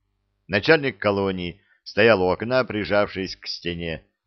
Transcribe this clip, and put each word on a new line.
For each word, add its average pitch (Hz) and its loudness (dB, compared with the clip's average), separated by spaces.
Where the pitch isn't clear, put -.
Начальник 139 2
колонии 95 -2
стоял 107 4
у 90 2
окна, 120 0
прижавшись 98 -2
к - -20
стене, 85 -8